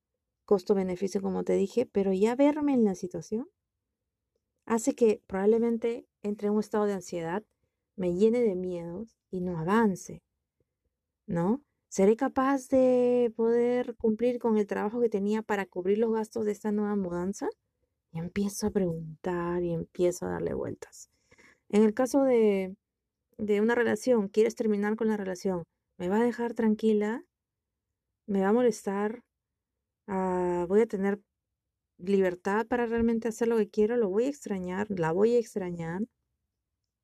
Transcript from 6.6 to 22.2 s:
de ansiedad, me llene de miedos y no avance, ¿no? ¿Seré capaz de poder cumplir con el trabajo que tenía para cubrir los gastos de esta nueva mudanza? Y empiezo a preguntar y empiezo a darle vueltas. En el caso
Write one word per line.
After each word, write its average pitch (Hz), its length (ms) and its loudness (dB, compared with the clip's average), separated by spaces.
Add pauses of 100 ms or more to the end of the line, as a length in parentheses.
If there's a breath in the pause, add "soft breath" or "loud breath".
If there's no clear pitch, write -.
de 208 80 0
ansiedad, 175 540 -6 (500)
me 180 200 -2
llene 220 260 4
de 208 140 2
miedos 180 640 -8 (120)
y 185 100 -8
no 180 180 -4
avance, 185 640 -2 (1040)
¿no? 185 380 -2 (240)
¿Seré 202 300 4
capaz 269 500 0
de 247 680 4
poder 240 580 0
cumplir 233 440 0
con 220 180 2
el 202 100 0
trabajo 208 320 -4
que 240 80 2
tenía 208 340 0
para 202 240 -2
cubrir 185 340 -2
los 226 120 2
gastos 220 320 -4
de 208 80 0
esta 208 220 -4
nueva 208 240 -2
mudanza? 185 500 -4 (640)
Y 165 80 -10
empiezo 202 480 -4
a 208 40 -2
preguntar 175 920 -4
y 170 80 -2
empiezo 175 540 -2
a 180 60 -4
darle - 220 -4
vueltas. - 560 -10 (600 soft breath)
En 208 140 4
el 214 100 4
caso 262 300 2